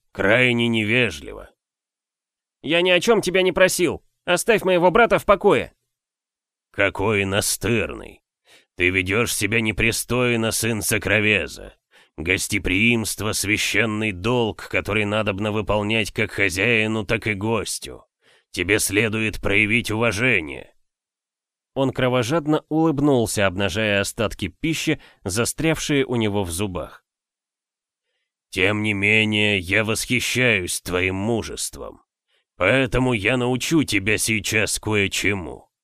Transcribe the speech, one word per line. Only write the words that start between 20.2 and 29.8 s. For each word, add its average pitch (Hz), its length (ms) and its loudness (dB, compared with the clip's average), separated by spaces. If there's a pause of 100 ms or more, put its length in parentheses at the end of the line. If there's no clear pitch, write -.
Он 131 180 0
кровожадно 131 760 0
улыбнулся, 139 800 2
обнажая 101 560 0
остатки 98 460 -4
пищи, 156 520 -2 (240)
застрявшие 135 800 0
у 123 120 -2
него 104 280 0
в 87 60 -6
зубах. 85 560 -8 (1400)
«Тем 104 320 0
не 107 100 0
менее, 107 640 2
я 95 240 0